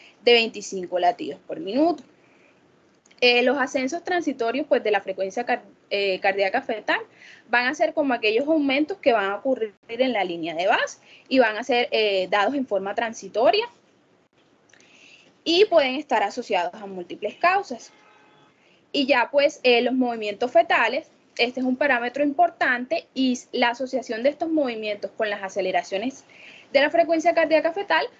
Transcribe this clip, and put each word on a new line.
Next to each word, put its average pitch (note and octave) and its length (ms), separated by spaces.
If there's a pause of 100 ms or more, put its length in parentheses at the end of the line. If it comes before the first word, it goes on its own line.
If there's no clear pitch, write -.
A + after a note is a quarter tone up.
(240)
de A#3+ 100
veinticinco G3 680
latidos - 480
por - 120
minuto. C4 440 (1160)
Eh, A#3+ 200
los B3+ 160
ascensos C4+ 460
transitorios, D4+ 640
pues, A#3 160
de G#3 80
la G3+ 100
frecuencia F#3+ 440
car-, A#3 180 (260)
eh, G3 300
cardíaca G3+ 420
fetal B3+ 380 (500)
van B3 160
a C4+ 80
ser D#4 220
como C#4 180
aquellos A#3 340
aumentos D4+ 520
que B3 140
van G3 180
a G#3 60
ocurrir A3 360 (140)
en A#3+ 260
la G3+ 100
línea E3+ 300
de F3 140
base B4 320 (280)
y C4 120
van G#3+ 180
a A3+ 60
ser, B3 260
eh, G3+ 400
dados G#3 240
en C#4 140
forma G3 260
transitoria A#3 720 (1800)
y E4+ 220
pueden C#4 300
estar C4+ 260
asociados G3+ 540
a G#3+ 100
múltiples F#3+ 500
causas. F#4 560 (1000)
Y C#4 160
ya, B3 240
pues, C#4+ 320
eh, A#3+ 180
los B3 140
movimientos A#3 560
fetales, D4 580 (260)
este B3 260
es C4 40
un B3+ 120
parámetro B3 460
importante D4 920
y B3+ 180
s-, - 200
la A#3+ 160
asociación A#3+ 520
de C4 80
estos E4 200
movimientos A3 680
con G#3+ 140
las G3+ 100
aceleraciones F#3+ 840 (460)
de - 80
la C#4+ 120
frecuencia E4 420
cardíaca D#4+ 400
fetal, G4 320 (140)